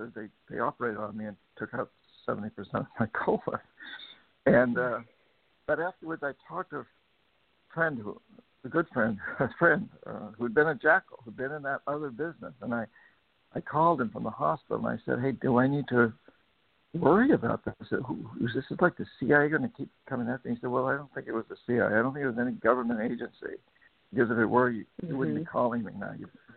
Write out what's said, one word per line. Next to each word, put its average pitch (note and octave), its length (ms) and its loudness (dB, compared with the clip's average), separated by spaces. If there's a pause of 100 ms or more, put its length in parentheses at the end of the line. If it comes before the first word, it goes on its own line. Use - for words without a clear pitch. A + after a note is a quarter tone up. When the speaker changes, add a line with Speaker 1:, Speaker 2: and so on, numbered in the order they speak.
(140)
Speaker 1:
they, G#2+ 140 -12 (200)
they - 100 -8
operated A#2+ 400 -2
on G#2 160 -8
me G#2+ 120 -8
and G#2 100 -10 (220)
took A2 160 -8
out A#2+ 160 -6 (340)
seventy G#2 240 -4
percent - 280 -8
of G#2+ 100 -2 (120)
my A2+ 80 2
<laughs> - 60 -12
colon. - 480 -2 (840)
And, B2 320 6
uh, B2 220 -2 (640)
but D3 120 0
afterwards, D#3+ 460 -6
I C#3 80 -4 (160)
talked F3 220 -10
to D3 80 -10
a B2 80 -12 (840)
friend, D#3+ 260 0
who, G#2 200 -8 (460)
a B2+ 40 -10
good D#3+ 240 2
friend, A2 260 2 (100)
<laughs> - 120 -8
a C3 80 2 (100)
friend, E3+ 300 4 (180)
uh, G#2 320 -10
who'd A#2+ 160 -4
been D3+ 140 6
a D3+ 60 0
jackal, D#3+ 500 2
who'd A2 120 -14
been C3+ 160 -6
in D3+ 100 -10
that C#3 240 -6
other D3 240 -4
business. D3 520 -8
And A#2 120 -4
I, A2+ 120 -4 (680)
I - 60 -4
called D#3+ 400 2
him A2+ 100 -2
from A2+ 140 -8
the A2 60 -4
hospital, A#2+ 560 -2
and A#2 120 -2
I - 60 -14
said, B2 160 -2
"Hey, C3 120 0
do A#2+ 260 2
I B2+ 80 6
need C#3+ 220 0
to A#2+ 240 4 (800)
worry F#3 380 6
about A2+ 320 0
this? A2+ 100 -8 (160)
Who, A2+ 380 -4 (120)
is B2 140 0
this, C3+ 160 -2
is, C#3 100 -4
like, F3 160 4
the G#2 100 -8 (140)
C C3+ 120 2
I D3 120 8
A D3+ 40 2
gonna C#3 280 0
keep B2+ 140 -10 (180)
coming B2 200 -4
after B2+ 200 -6
me?" A#2+ 60 -2
He A#2+ 60 -8
said, B2+ 100 -4
"Well, B2+ 160 0
I C3+ 100 0
don't C#3 180 -12
think C3 120 -10
it A#2+ 60 -8
was A2+ 160 -4
the F#2+ 80 -12 (100)
C A#2+ 140 2
I G2+ 40 4
A. G#2 140 2
I A2+ 40 4
don't C3+ 120 0
think D3 100 -4
it C3+ 40 0
was A#2 120 -2
any B2 120 -2
government A#2 480 0
agency, A#2+ 600 -6 (520)
because A#2+ 180 4
if A#2 80 2
it A2+ 80 6
were, B2 240 4
you, A2 140 -4 (220)
you D#3 100 -4
wouldn't D3+ 200 0
be D#3 60 -2
Speaker 2:
Mm-hmm. E3+ 100 -8
Speaker 1:
calling A#2+ 320 0
me - 140 -10
now." G2+ 200 -8
You, G2+ 100 -12 (280)